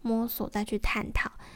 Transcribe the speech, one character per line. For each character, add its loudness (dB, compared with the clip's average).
摸 2
索， -4
再 0
去 0
探 2
讨， 0